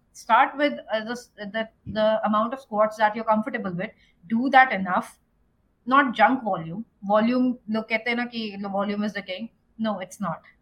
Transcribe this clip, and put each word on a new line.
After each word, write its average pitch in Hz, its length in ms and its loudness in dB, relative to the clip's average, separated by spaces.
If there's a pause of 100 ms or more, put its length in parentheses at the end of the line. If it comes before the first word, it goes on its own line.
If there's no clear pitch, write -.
(120)
start 269 440 2
with, 294 160 2 (200)
uh, 220 120 -2
the, 233 120 -8 (360)
the, 220 160 -4 (180)
the 214 400 2
amount 214 280 2
of - 60 -10
squats 214 360 0
that 214 180 2
you're 226 100 -6
comfortable 214 480 0
with. 185 180 -6 (380)
Do 233 220 0
that 262 220 6
enough. 190 460 -4 (680)
Not 254 280 4
junk 240 280 4
volume. 185 420 -6 (180)
Volume, 240 560 2 (100)
log 220 200 -4
kehte 226 200 -2
hain 233 80 0
na 240 100 -2
ki 226 360 -8
volume 202 420 -2
is 208 80 -4
the 202 100 -8
king. 196 280 -10 (280)
No, 214 220 -2
it's 185 200 -14
not. 165 220 -6 (200)